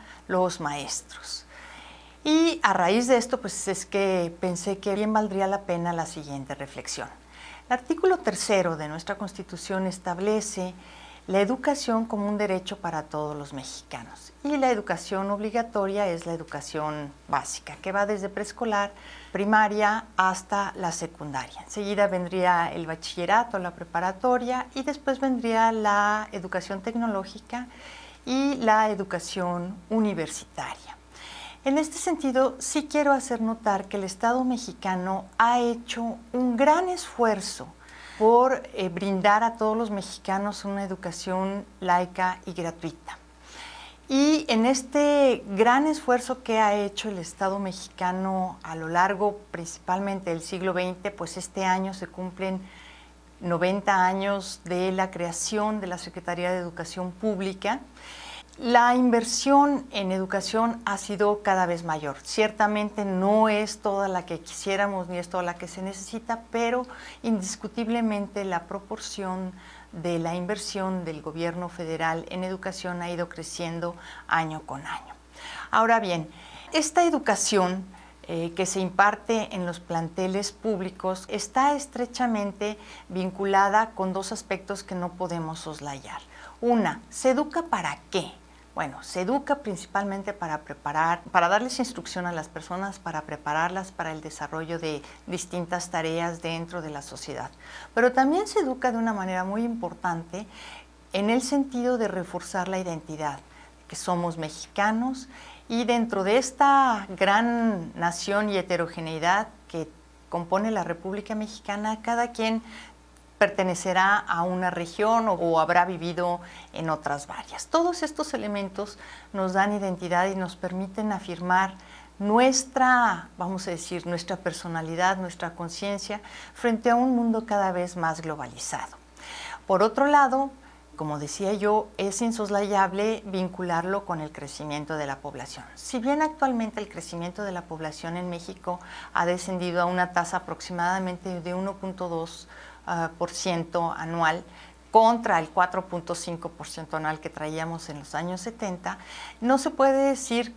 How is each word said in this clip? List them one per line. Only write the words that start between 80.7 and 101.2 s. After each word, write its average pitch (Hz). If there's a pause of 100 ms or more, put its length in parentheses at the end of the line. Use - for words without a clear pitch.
está 262
estrechamente 226 (320)
vinculada 196
con 190
dos 190
aspectos 190
que 190
no 175
podemos 165
soslayar. 143 (400)
Una, 226
¿se -
educa 302
para 170 (140)
qué? 185 (420)
Bueno, 151
se 180
educa 277
principalmente 196
para 156
preparar, 160 (100)
para 175
darles 240
instrucción 180
a 175
las 160
personas, 185
para 156
prepararlas 160
para 160
el 156
desarrollo 160
de 156 (240)
distintas 175
tareas 165
dentro 165
de 156
la 143
sociedad. 131 (440)
Pero 247
también 294
se 427
educa 254
de 226
una 226
manera 185
muy 208
importante 180 (640)
en 202